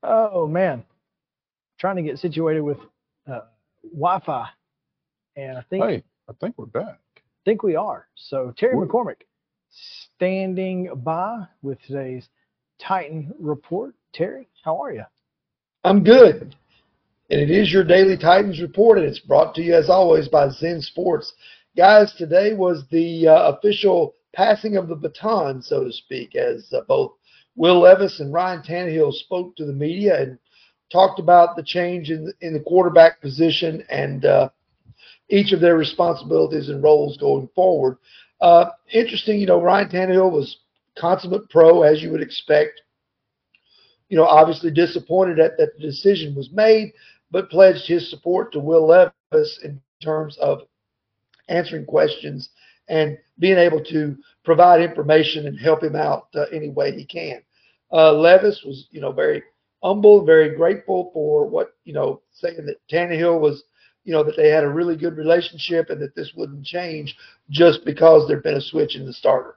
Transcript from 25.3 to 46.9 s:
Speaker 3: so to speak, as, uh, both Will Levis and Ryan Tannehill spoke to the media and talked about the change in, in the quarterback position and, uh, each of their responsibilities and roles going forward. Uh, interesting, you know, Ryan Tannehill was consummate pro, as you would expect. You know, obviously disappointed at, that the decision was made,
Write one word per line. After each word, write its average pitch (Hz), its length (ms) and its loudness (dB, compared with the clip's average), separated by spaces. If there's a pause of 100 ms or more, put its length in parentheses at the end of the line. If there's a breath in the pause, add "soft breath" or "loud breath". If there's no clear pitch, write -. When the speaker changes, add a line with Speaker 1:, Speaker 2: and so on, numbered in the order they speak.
Speaker 3:
so 135 220 -6
to 123 100 -8
speak, - 440 -14
as, 120 360 -6
uh, 127 140 -6
both 131 240 -2 (460)
Will 175 240 2
Levis 185 400 6
and 143 120 -10
Ryan 175 300 -6
Tannehill 160 500 -4
spoke 180 440 -12
to 160 100 -12
the 143 60 -10
media 160 500 -2
and 131 160 -10 (540)
talked 190 260 2
about 175 380 4
the 160 80 -12
change 175 480 -6
in, 160 280 -10
in 165 120 -10
the 151 80 -6
quarterback 165 600 6
position 160 680 -4
and, 139 340 -8
uh, 139 240 2 (840 soft breath)
each 202 200 0
of 185 80 0
their 170 180 4
responsibilities 156 920 -2
and 139 120 -10
roles 147 360 2
going 139 400 -4
forward. 151 420 0 (420 soft breath)
Uh, 170 260 6 (260)
interesting, 220 480 -2
you 202 60 -2
know, 175 140 2
Ryan 190 280 0
Tannehill 185 420 0
was 147 280 -6 (380)
consummate 185 540 -6
pro, 165 320 6
as 151 180 4
you 160 120 -10
would 127 100 -6
expect. - 600 -4 (1300)
You 190 60 -2
know, 160 100 6
obviously 156 440 4
disappointed 170 680 -2
at, 160 180 0
that 151 180 -2
the 151 60 -20
decision 156 540 -4
was 135 160 -12
made, 214 400 0 (400 soft breath)